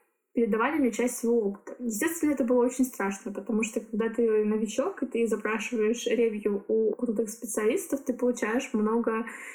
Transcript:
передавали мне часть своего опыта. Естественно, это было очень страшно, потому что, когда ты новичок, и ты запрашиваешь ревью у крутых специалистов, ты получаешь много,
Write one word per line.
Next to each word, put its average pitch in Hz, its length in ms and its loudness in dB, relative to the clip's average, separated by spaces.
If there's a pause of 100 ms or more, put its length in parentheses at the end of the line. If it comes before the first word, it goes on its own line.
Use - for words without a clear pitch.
(340)
передавали 233 440 2
мне 262 140 4
часть 240 260 -2
своего 233 320 2
опыта. - 300 -10
Естественно, 294 520 0
это 277 120 0
было 247 200 4
очень 254 220 2
страшно, - 460 -4
потому 214 320 -2
что, 233 160 -4
когда 220 300 -2
ты 214 360 4
новичок, 220 560 0
и 247 60 -2
ты 233 200 0
запрашиваешь 214 760 0
ревью 214 640 0
у 220 260 2
крутых 226 360 -2
специалистов, 247 760 -2
ты 254 80 -2
получаешь 247 600 0
много, 226 520 0 (300)